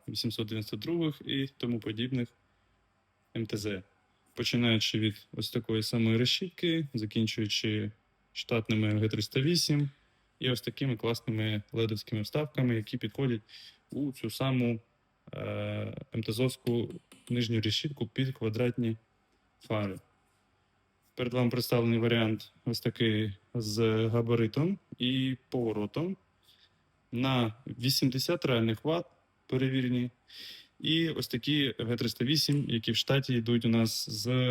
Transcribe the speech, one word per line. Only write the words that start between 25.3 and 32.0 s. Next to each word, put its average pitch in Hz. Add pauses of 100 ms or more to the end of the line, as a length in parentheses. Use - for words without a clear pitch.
поворотом 117 (920)
на 123 (140)
вісімдесят 131
реальних 113
ват 165 (420)
перевірені. 127 (680)
І 160
ось 139
такі 139
Г 117
триста 117